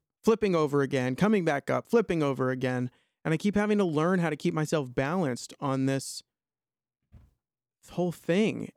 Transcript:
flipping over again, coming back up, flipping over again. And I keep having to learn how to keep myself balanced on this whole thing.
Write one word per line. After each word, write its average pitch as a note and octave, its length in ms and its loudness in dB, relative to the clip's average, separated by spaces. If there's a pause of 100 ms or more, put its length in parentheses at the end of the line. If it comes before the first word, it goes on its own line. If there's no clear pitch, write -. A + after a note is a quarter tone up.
(240)
flipping G#3+ 320 2
over C#3+ 240 2
again, C3 340 0
coming G3 300 2
back C#3+ 240 -2
up, B2+ 220 -2
flipping F#3 320 2
over C3 280 0
again. B2+ 400 -2 (360)
And D#3+ 80 0
I - 20 2
keep G3+ 200 -2
having G#3 200 2
to G3+ 80 2
learn E3+ 360 2
how E3+ 100 0
to D3+ 60 -2
keep E3+ 180 -2
myself D3 400 -2
balanced C#3 680 -2
on C3+ 240 0
this C3+ 380 -2 (1700)
whole F3 200 -2
thing. E3 640 -2